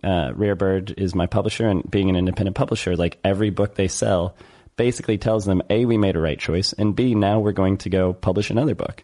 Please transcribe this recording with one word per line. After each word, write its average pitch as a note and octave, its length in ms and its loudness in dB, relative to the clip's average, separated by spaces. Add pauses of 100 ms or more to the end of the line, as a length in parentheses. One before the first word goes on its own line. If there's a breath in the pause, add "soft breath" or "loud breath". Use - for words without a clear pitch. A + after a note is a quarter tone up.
uh, E2+ 300 0
Rare G2+ 200 0
Bird F#2+ 420 -2
is F#2+ 180 -2
my F2+ 120 2
publisher G#2+ 400 -2
and G2 240 0
being G2 200 2
an F#2 60 2
independent F#2 400 -2
publisher, G2+ 400 -2
like, E2+ 280 -2
every G2 260 2
book G2+ 240 -2
they F#2+ 140 0
sell F#2 480 -2 (400 loud breath)
basically A#2+ 400 0
tells G#2+ 300 0
them, F#2 240 2
A, A#2 160 2
we A#2 100 2
made G2 200 2
a D#2+ 40 0
right D#2+ 180 0
choice, F2 360 -2
and G#2 200 0
B, B2 200 2
now G#2 240 2
we're G#2 140 2
going F#2+ 260 2
to - 100 -10
go F#2 240 2
publish F#2 380 -2
another A#2+ 240 0
book. - 300 -8